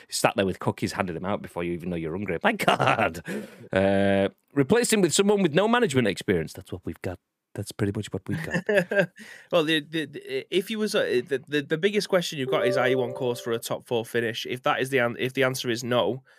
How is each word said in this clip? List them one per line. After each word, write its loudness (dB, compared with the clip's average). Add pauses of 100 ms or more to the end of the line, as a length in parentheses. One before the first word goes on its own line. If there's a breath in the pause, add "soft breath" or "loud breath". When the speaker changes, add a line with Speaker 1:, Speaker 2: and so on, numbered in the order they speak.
Speaker 1:
Sat 0
there 2
with -2
cookies, -4
handed -4
them -8
out -4
before -8
you -4
even -6
know -4
you're -4
hungry. -4
My 4
God. 0 (500 loud breath)
Uh, 4 (240)
replace 4
him 4
with 4
someone 4
with 2
no 6
management 2
experience. -2
That's -18
what -10
we've -8
got. -6 (380)
That's -8
pretty -2
much -8
what -6
we've -4
got. 0 (180)
Speaker 2:
<laughs> -20
Well, 4
the, 2
the, -4
the, -8
if 0
he -6
was, -2
uh, 2
the, -2
the, -2
the -4
biggest 0
question 0
you've -4
got 2
is, 2
"Are 2
you 2
on -4
course -4
for -6
a 0
top -8
four 0
finish?" -2
If -6
that 2
is -2
the 2
an-, 0
if -2
the 2
answer 0
is -2
no, 0 (180 soft breath)